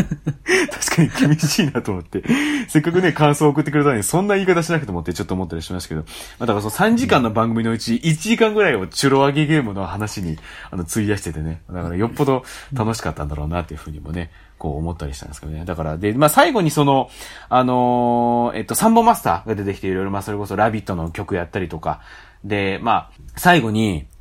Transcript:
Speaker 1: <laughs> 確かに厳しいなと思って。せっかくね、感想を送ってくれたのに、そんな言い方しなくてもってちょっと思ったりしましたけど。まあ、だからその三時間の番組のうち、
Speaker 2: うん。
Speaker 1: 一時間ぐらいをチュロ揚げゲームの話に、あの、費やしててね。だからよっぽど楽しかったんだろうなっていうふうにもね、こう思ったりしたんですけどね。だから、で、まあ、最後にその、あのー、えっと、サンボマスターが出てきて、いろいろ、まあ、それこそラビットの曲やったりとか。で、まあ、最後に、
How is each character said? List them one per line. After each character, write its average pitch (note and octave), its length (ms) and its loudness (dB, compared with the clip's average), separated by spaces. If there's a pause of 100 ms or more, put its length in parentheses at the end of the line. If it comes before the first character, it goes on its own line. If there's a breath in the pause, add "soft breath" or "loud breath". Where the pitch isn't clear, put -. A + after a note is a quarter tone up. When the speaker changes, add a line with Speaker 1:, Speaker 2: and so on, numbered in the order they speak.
Speaker 1:
<laughs> - 720 -2
確 - 400 0
か C4 140 2
に D3+ 100 4
厳 - 0 -
し D#3+ 260 0
い D3 40 2
な B2 160 -4
と G#2+ 80 -4
思 F2+ 100 -2
っ - 20 -12
て。 - 200 -6 (440 loud breath)
せ - 120 4
っ - 20 2
か E3+ 100 0
く F3 120 4
ね、 E3 80 4
感 D3 240 4
想 D#3 100 2
を D3 40 8
送 C#3+ 120 0
っ - 20 0
て D#3 60 -2
く D3 80 0
れ D3 60 4
た C#3+ 80 4
の B2 40 0
に、 G#2 60 0
そ D#3 180 0
ん G3 60 0
な G#3 80 2
言 G3 120 2
い - 20 2
方 F3 160 4
し E3 80 -4
な E3 80 2
く A2 80 -6
て G2 40 -6
も F2 100 -4
っ - 20 -8
て F2+ 100 -4
ち F2+ 80 -6
ょ E2+ 40 -2
っ - 20 -18
と F#2+ 80 -2
思 F#2 100 -2
っ - 20 -12
た E2 80 -10
り E2 60 -6
し D#2+ 100 -10
ま F2+ 80 -6
し - 40 -10
た - 60 -16
け D#2+ 60 -6
ど。 D#2 60 -4
ま - 60 -10 (320 loud breath)
あ、 B2 80 -4
だ - 0 -
か A2 60 2
ら G2+ 80 0
そ G#2 40 -6
の G#2+ 60 -4
三 A3 260 4
時 C4 100 0
間 D#3+ 140 4
の A#2 80 0
番 A2 200 0
組 A2+ 140 0
の A2+ 60 0
う A2+ 80 -2
ち、 A2+ 140 -4
Speaker 2:
う - 40 2
ん。 - 20 -2
Speaker 1:
一 D#3+ 180 2 (140)
時 A3+ 100 4
間 G#3+ 160 4
ぐ G#3+ 80 4
ら F3+ 60 4
い B2+ 60 2
を F#2 120 -2
チ - 180 -4
ュ C3 60 6
ロ C3+ 120 6
揚 C#3+ 80 4
げ D3 140 2
ゲ D#3 140 2
ー C3+ 40 0
ム G#2 120 -4
の G2 100 -4
話 G2+ 380 -6
に、 D#2 160 -4 (320 loud breath)
あ F#2+ 60 -8
の、 F2+ 40 -4
費 G2+ 260 -2
や G2+ 100 2
し - 40 -8
て E2+ 100 -6
て D#2 100 -8
ね。 D#2+ 200 -6 (100)
だ F2+ 120 -8
か E2+ 60 -4
ら E2+ 60 -4
よ G#2 120 2
っ - 20 -2
ぽ C#3 160 0
ど C3 180 2 (300 loud breath)
楽 A2+ 220 0
し - 60 -10
か D#2+ 100 -4
っ - 20 -6
た D#2 100 -6
ん D2 40 -4
だ D2 80 -6
ろ D2+ 100 -6
う - 20 -4
な F2 140 -2
っ E2 40 -6
て D#2+ 100 -14
い - 20 -14
う - 20 -14
ふ - 100 -14
う - 20 -10
に D2+ 80 -12
も D2 120 -12
ね、 F2 200 -6 (300 soft breath)
こ D#2 120 -4
う C#2 40 -6
思 E2 140 -6
っ E2+ 40 -6
た D#2+ 120 -10
り C#2 80 -8
し - 40 -16
た - 60 -16
ん - 40 -14
で D#2 40 -16
す - 80 -18
け D2 60 -14
ど D#2 60 -10
ね。 D#2 120 -10
だ F2 100 -4
か D#2+ 60 -8
ら、 D#2 160 -4
で、 G#2 160 -2
ま D3 140 4
あ、 - 20 6
最 D4+ 220 6
後 A#3 100 0
に D#3+ 80 2
そ D3 160 2
の、 C3+ 240 2 (400 loud breath)
あ B2+ 140 4
の A#2+ 880 2
ー、 G#2+ 60 -6
え - 20 -6
っ - 40 -6
と、 A#2 100 -6
サ A3 140 4
ン A3+ 40 4
ボ A#3 80 6
マ A3+ 140 6
ス - 80 -10
タ F2 200 0
ー A2 60 -10
が A2 60 0
出 G2+ 100 -4
て G2 80 -2
き G2 60 -8
て、 G2 80 -6
い F#2+ 60 0
ろ F#2+ 100 -2
い - 20 -2
ろ、 G2 60 -4
ま G2 80 -4
あ、 - 20 -8
そ G#2 100 -8
れ G2+ 60 -4
こ G2+ 80 -6
そ G2 100 -6
ラ G#2+ 140 4
ビ A2 120 -2
ッ - 20 -18
ト G2 120 -4
の E2 140 -4
曲 F#2+ 240 -8
や F2 120 -2
っ - 40 -18
た G#2+ 100 -4
り F2+ 80 -4
と E2 120 -8
か。 D2+ 220 -6 (420 loud breath)
で、 G2 360 -2
ま G#2 300 0
あ、 - 20 -20 (240)
最 F3 260 6
後 A2 100 -2
に、 G#2 340 0 (160)